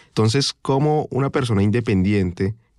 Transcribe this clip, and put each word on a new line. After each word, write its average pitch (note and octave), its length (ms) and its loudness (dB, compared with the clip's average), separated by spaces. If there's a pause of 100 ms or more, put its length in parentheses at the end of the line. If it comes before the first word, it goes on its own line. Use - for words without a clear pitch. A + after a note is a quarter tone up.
Entonces, A2+ 540 0
¿cómo D3 500 0
una C#3 180 -2
persona A#2 320 0
independiente, G2+ 920 0 (240)